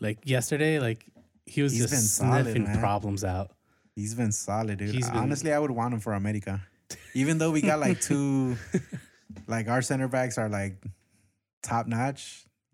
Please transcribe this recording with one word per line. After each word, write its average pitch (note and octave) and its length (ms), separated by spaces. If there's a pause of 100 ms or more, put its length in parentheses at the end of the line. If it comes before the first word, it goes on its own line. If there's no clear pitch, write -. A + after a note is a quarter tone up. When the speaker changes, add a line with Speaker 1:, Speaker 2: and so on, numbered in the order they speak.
Speaker 1:
like, A2 180 (100)
yesterday, D3 520
like, A2+ 260 (400)
he - 160
was C#3 80
Speaker 2:
He's A#2 120
Speaker 1:
just A#2+ 100
Speaker 2:
been C3+ 80
solid, B2 460
Speaker 1:
sniffing A2 180
Speaker 2:
man. G#2 160
Speaker 1:
problems G2+ 420
out. F#2+ 300 (420)
Speaker 2:
He's G#2+ 200
been A#2 180
solid, G#2 460
dude. G#2 160
Speaker 1:
He's B2+ 160
been - 80
Speaker 2:
Honestly, C#3+ 340
I D3 60
would D3 120
want A#2 220
him A2+ 80
for G#2+ 140
America. G2+ 480 (500)
Even C#3+ 240
though D#3+ 140
we D#3 100
got, D3+ 180
like, B2+ 220
Speaker 1:
<laughs> - 80
Speaker 2:
two, C3+ 480 (880)
like, A2+ 220
our B2+ 140
center C3 260
backs B2+ 300
are, A2 100
like, G2 340 (800)
top A#2 240
notch, B2 600 (280)